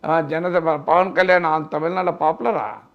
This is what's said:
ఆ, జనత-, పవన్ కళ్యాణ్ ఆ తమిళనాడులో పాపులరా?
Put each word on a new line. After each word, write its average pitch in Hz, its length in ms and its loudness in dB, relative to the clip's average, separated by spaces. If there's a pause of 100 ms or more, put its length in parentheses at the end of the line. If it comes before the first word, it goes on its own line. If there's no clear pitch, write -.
ఆ, 160 160 2
జనత-, 165 420 -2
పవన్ 165 520 2
కళ్యాణ్ 180 300 4
ఆ 156 140 0
తమిళనాడులో 165 520 -4
పాపులరా? 156 640 -2 (180)